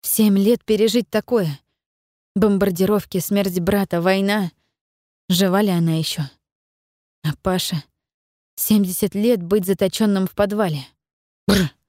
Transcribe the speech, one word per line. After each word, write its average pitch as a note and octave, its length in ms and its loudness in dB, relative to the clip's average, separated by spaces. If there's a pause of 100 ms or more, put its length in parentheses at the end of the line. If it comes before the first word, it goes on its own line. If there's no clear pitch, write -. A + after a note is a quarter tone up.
В - 60 -12
семь G#3 300 2
лет G#3+ 260 2
пережить A3 460 0
такое. G#3 500 -2 (760)
Бомбардировки, G3 840 0
смерть F#3+ 400 -2
брата, F#3 420 0
война. G3 500 0 (800)
Жива F#3+ 320 2
ли G#3 80 2
она E3 240 0
ещё? D#3+ 300 -4 (1000)
А D#3 180 -2
Паша? F3+ 420 -4 (720)
Семьдесят G3+ 600 0
лет G#3+ 260 0
быть F3+ 240 -2
заточённым G3 640 0
в - 40 -6
подвале. G3 540 -2 (600)
Бррр. F#3+ 280 2 (140)